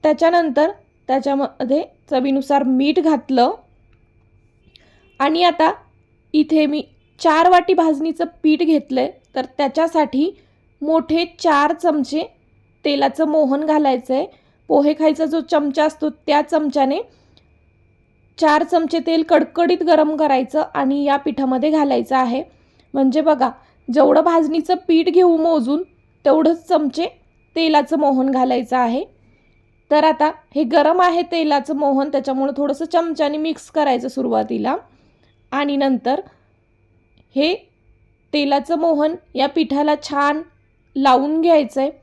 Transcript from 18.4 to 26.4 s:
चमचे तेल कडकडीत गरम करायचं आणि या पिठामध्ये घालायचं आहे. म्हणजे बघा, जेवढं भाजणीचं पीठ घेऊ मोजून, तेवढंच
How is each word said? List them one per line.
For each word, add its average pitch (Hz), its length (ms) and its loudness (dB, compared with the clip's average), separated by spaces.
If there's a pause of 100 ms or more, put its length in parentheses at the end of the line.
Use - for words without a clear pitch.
चमचे 330 440 -2
तेल 330 160 0
कडकडीत 339 600 0
गरम 311 320 2
करायचं 294 480 0 (100)
आणि 277 300 -2
या 277 140 0
पिठामध्ये 269 520 -2
घालायचं 269 480 0
आहे. 254 440 -4 (320)
म्हणजे 269 280 2
बघा, 285 280 2 (440)
जेवढं 285 280 4
भाजणीचं 330 540 0 (120)
पीठ 330 220 2
घेऊ 339 280 4
मोजून, 311 460 0 (420)
तेवढंच 320 420 2